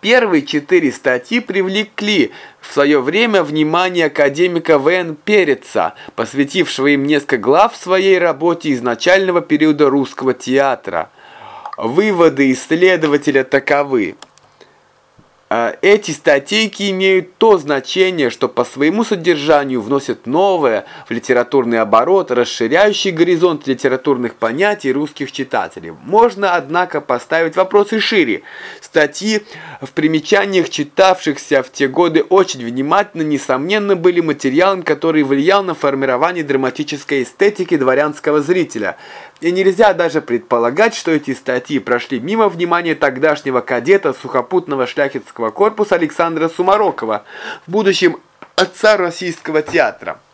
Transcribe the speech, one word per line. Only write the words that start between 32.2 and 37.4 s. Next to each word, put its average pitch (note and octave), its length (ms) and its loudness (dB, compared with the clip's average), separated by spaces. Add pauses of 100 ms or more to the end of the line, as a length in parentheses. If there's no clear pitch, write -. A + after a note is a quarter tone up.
очень F3+ 420 0
внимательно, D#3 560 -2
несомненно, D#3 760 -2
были F3 280 2
материалом, D#3+ 600 0
который D#3 400 0
влиял C#3+ 400 2
на F3+ 120 -4
формирование C#3 720 0
драматической C#3 800 -2
эстетики F#3+ 520 -2